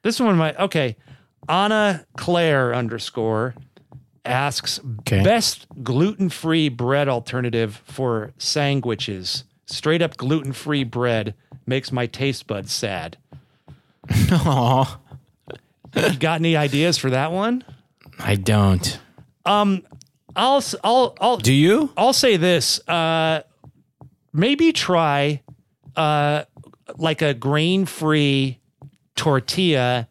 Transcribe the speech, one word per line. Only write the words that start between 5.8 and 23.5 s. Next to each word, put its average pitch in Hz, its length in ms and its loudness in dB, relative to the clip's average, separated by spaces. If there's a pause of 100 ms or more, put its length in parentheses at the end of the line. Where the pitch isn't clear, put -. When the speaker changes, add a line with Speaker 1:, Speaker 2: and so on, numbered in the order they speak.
Speaker 1:
gluten-free 160 840 0
bread 135 400 0
alternative 120 800 -4
for 117 500 -4
sandwiches. 123 1080 -4 (220)
Straight 160 360 -2
up 160 160 -4
gluten-free 139 680 -4
bread 117 500 -2 (320)
makes 131 240 -4
my 123 160 -4
taste 135 400 -6
buds 101 260 -8
sad." 92 440 -6 (540)
Speaker 2:
<laughs> - 600 -2
Aw. 131 680 2 (1000)
Speaker 1:
You 214 220 2
got 160 220 0
any 165 140 2
ideas 147 440 2
for 135 120 -2
that 135 220 0
one? 226 320 -2 (540)
Speaker 2:
I 101 180 0
don't. 98 640 2 (480)
Speaker 1:
Um, 202 360 2 (540)
I'll, 262 220 2
s-, 269 160 -4 (100)
I'll, 240 340 2
I'll, 233 200 2
Speaker 2:
Do 117 140 2
you? 196 440 4
Speaker 1:
I'll 233 160 4
say 240 240 4
this. 170 500 0
Uh, 160 560 0 (880)